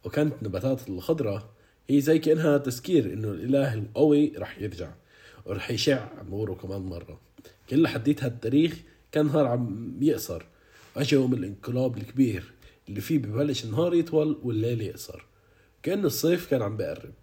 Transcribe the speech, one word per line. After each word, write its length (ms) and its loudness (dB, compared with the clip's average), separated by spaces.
وكانت 380 0
النباتات 460 -2
الخضراء 600 -4
هي 120 6
زي 180 4
كأنها 400 4
تذكير 540 0
إنه 160 -4
الإله 460 0
القوي 640 4
رح 220 -10
يرجع 320 -8
ورح 240 -6
يشع 380 2
نوره 240 -4
كمان 260 -10
مرة. 400 -10
كل 160 4
حديت 380 0
هالتاريخ 520 2
كان 140 4
نهار 200 4
عم 560 -2
يقصر، 400 0
وأجا 200 2
يوم 180 4
الانقلاب 600 -4
الكبير 560 0
اللي 120 -8
فيه 180 0
ببلش 460 -2
النهار 300 0
يطول 480 2
والليل 380 -2
يقصر، 460 -12
كأنه 240 0
الصيف 440 0
كان 120 2
عم 140 -4
بقرب. 360 -6